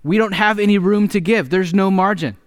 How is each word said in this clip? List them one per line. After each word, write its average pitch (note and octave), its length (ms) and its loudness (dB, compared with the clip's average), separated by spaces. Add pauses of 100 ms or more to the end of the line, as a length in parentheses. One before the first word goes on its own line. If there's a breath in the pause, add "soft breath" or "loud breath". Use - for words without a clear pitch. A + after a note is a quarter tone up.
we E3 140 0
don't G#3+ 160 0
have G#3 260 0
any G#3 180 2
room G3+ 320 2
to G3+ 120 -2
give. F3 280 -2
There's F3+ 240 -2
no F#3+ 180 2
margin. F#3 440 -2 (120)